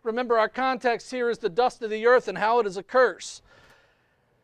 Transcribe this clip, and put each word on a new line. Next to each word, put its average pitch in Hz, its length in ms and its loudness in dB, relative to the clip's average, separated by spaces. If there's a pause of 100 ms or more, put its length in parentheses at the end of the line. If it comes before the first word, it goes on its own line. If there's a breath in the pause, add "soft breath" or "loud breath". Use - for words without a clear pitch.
remember 233 360 -2
our 220 100 2
context 254 600 -4
here 247 180 -4
is 220 100 -4
the 220 100 -4
dust 233 340 0
of 214 80 -8
the 220 160 -2
earth 247 220 6
and 185 100 -8
how 226 220 2
it 214 60 0
is 185 100 -8
a 196 60 -10
curse. - 600 0 (1000 soft breath)